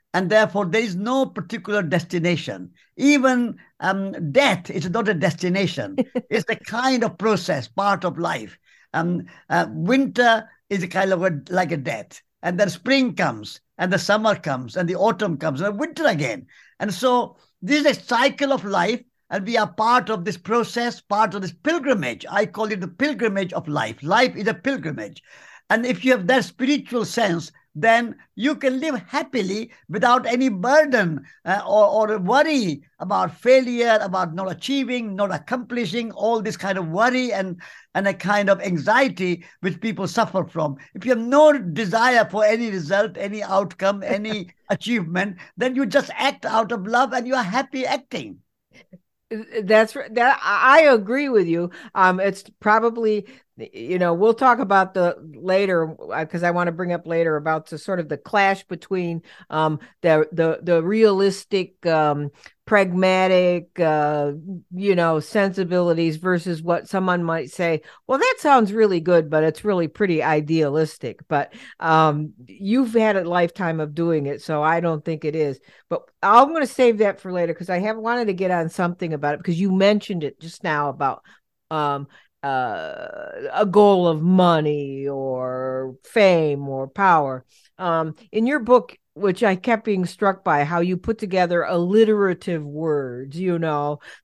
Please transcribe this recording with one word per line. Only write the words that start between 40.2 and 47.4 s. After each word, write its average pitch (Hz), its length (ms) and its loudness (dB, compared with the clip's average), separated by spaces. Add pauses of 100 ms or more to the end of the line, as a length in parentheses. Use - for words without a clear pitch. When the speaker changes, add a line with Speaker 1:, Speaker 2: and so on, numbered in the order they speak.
Speaker 1:
from. 151 320 -6 (180)
If 185 100 -14
you 247 120 -2
have 226 100 -6
no 294 320 6
desire 226 720 2
for 214 140 0
any 226 260 2
result, 190 460 -2
any 202 260 -8
outcome, 196 600 -2
Speaker 2:
<laughs> - 40 -10
Speaker 1:
any 208 440 -4 (200)
achievement, 190 680 -2 (180)
then 254 180 -2
you 269 120 0
just 269 280 0
act 277 300 -4
out 220 260 0
of 202 160 -6
love 240 260 0
and 247 140 -4
you 254 80 -4
are 254 80 0